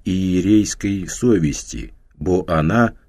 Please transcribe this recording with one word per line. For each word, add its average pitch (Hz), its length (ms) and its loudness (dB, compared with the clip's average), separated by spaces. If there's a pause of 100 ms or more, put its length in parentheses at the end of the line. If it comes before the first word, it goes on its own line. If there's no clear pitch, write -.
иерейской 95 1000 0
совести, 82 840 -2 (220)
бо 90 320 -2
она 90 480 2 (140)